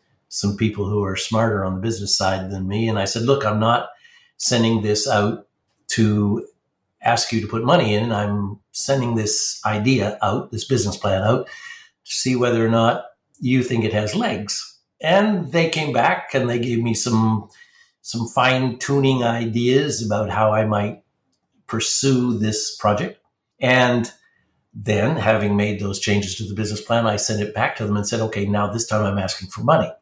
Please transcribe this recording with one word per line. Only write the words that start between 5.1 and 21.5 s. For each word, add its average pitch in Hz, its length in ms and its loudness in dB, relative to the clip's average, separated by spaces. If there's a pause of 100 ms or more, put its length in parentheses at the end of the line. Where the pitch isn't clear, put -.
to 104 540 2 (560)
ask 117 300 0
you 110 80 0
to 104 60 -6
put 113 180 -4
money 123 300 4
in. 113 180 0
I'm 101 480 -2 (120)
sending 127 420 0
this - 500 -2
idea 107 560 0
out, 107 320 -2
this 110 140 -6
business 104 320 0
plan 95 240 0
out, 113 240 2
to - 680 -18
see 127 240 0
whether 117 260 2
or 113 60 2
not 113 360 2 (360)
you 127 220 2
think 113 240 0
it 104 80 -2
has 107 200 0
legs." 135 640 -4 (220)
And 185 500 2
they 165 200 2
came 147 240 -2
back 147 400 0
and 123 120 0
they 120 120 -2
gave 117 240 -2
me 117 100 0
some, 110 560 2 (540)
some 117 260 -6
fine-tuning 131 920 2
ideas 117 840 0
about 104 240 -2
how 107 240 2
I 107 140 2
might 107 380 -2 (640)